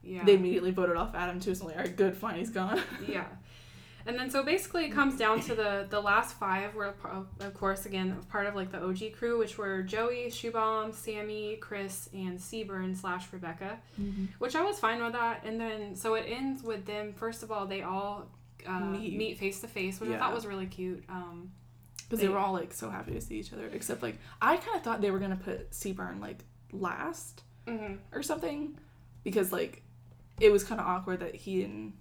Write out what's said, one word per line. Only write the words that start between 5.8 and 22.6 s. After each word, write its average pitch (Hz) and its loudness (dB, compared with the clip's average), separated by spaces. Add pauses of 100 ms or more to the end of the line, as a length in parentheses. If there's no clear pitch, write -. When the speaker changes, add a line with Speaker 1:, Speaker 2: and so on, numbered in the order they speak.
Speaker 1:
the 208 2
last 208 4
five 196 0
were, 202 -2
p-, 190 -8
of 196 -6
course, 190 0
again, 185 0 (100)
part 202 0
of, 202 -2
like, 185 -2
the 180 -6
O 185 0
G 214 -4
crew, 233 0
which 214 2
were 190 0
Joey, 233 0
Shubham, 220 0
Sammy, 214 -4
Chris, 196 -6
and 185 -4
Seaburn 190 -4
slash 185 -4
Rebecca, 185 -8 (220)
Speaker 2:
Mm-hmm. 196 -2 (140)
Speaker 1:
which 254 0
I 320 6
was 403 2
fine 233 4
with 226 0
that. 233 2
And 226 -2
then, 214 -4
so 220 2
it 220 2
ends 262 -2
with 208 -4
them, 208 -4
first 226 -6
of 220 -8
all, 202 0
they 190 -2
all, 196 -2 (380)
uh, 185 -2
Speaker 2:
Meet. 196 -2
Speaker 1:
meet 220 0
face 196 -2
to 233 -10
face, 190 -2
which 226 -2
I 226 0
thought 240 2
Speaker 2:
Yeah. 233 0
Speaker 1:
was 220 -2
really 190 -4
cute. 185 -6
Um, 175 -10 (580)
Speaker 2:
'Cause 220 2
they 196 6
Speaker 1:
they 190 6
Speaker 2:
were 196 4
all, 190 4
like, 175 -2